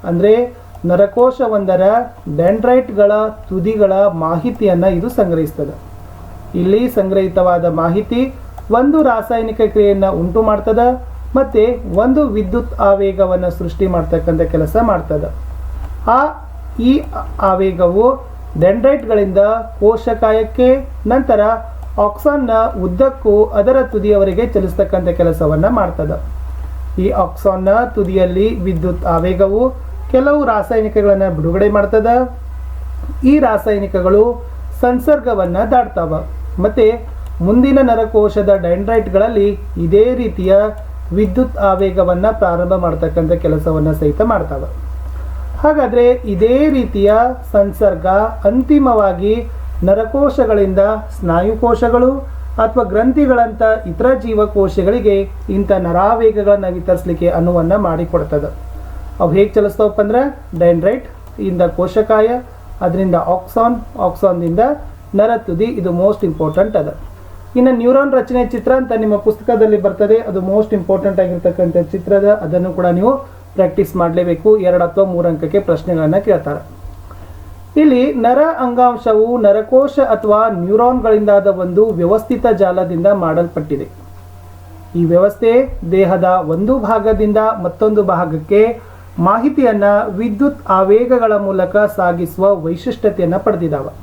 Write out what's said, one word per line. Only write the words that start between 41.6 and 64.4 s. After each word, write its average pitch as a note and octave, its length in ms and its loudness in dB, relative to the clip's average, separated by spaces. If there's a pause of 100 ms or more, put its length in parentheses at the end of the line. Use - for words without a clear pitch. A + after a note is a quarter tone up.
ಪ್ರಾರಂಭ F3+ 440 0
ಮಾಡ್ತಕ್ಕಂಥ E3 560 -2
ಕೆಲಸವನ್ನ D#3 600 0
ಸಹಿತ D3 300 -2
ಮಾಡ್ತಾವ. C#3 420 -2 (960)
ಹಾಗಾದ್ರೆ B3 520 4
ಇದೇ A#3+ 580 2
ರೀತಿಯ G#3 440 2 (380)
ಸಂಸರ್ಗ G3 560 2 (380)
ಅಂತಿಮವಾಗಿ A3+ 1000 2 (380)
ನರಕೋಶಗಳಿಂದ G#3+ 960 2 (400)
ಸ್ನಾಯುಕೋಶಗಳು A#3 1200 0 (180)
ಅಥವಾ A3 260 0
ಗ್ರಂಥಿಗಳಂತ A#3 760 2 (260)
ಇತರ A#3+ 260 0
ಜೀವಕೋಶಗಳಿಗೆ G3+ 1160 0 (200)
ಇಂಥ G3 220 -2
ನರಾವೇಗಗಳನ್ನ G3+ 960 2
ವಿತರಿಸಲಿಕ್ಕೆ F3 600 -2
ಅನುವನ್ನ F3 460 2
ಮಾಡಿಕೊಡ್ತದೆ. E3 960 -4 (500)
ಅವು E3 120 0
ಹೇಗೆ G3+ 220 2
ಚಲಿಸ್ತಾವಪ್ಪ G#3 480 0
ಅಂದ್ರೆ B3 360 0 (220)
ಡೆಂಡ್ರೈಟ್ F3 840 0
ಇಂದ F3+ 200 -2
ಕೋಶಕಾಯ, G#3+ 680 0 (540)
ಅದರಿಂದ F3+ 340 0
ಆಕ್ಸಾನ್, A3 840 -2
ಆಕ್ಸಾನ್‌ದಿಂದ F3 580 0 (560)